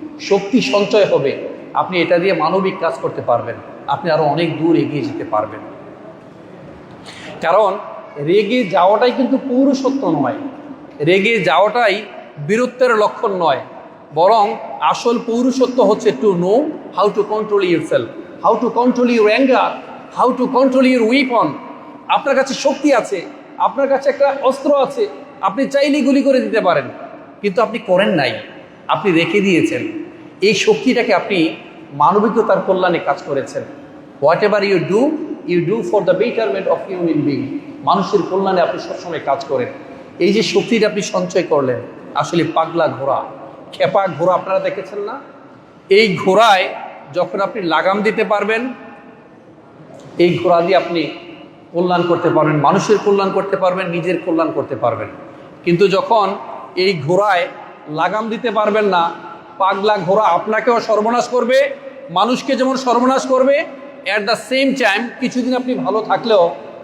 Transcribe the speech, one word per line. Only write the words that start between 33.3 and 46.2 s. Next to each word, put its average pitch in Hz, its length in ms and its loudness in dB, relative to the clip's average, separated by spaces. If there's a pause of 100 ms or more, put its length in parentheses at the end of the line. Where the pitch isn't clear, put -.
Whatever 196 360 2 (100)
you 185 80 4 (140)
do, 214 80 4 (500)
you 175 80 2 (120)
do 220 60 0 (120)
for 202 200 2
the 170 120 4
betterment 208 520 -2
of 165 60 -2 (100)
human 170 360 -2
being। 139 200 -2 (380)
মানুষের 185 460 0
কল্যাণে 185 320 0
আপনি 165 180 -2
সবসময় - 460 -10
কাজ 139 140 0 (100)
করেন। 123 200 -2 (500)
এই 175 140 2
যে 220 100 2
শক্তিটা 208 440 0
আপনি 202 140 -4
সঞ্চয় 180 480 -2
করলেন, 131 300 0 (360)
আসলে 156 280 0 (120)
পাগলা 160 320 0
ঘোড়া, 131 320 -2 (520)
খেপা 185 360 0
ঘোড়া 170 260 0
আপনারা 190 260 0
দেখেছেন 190 400 -6
না? 208 160 -8 (760)
এই 208 160 6 (100)
ঘোড়ায় 196 500 4 (480)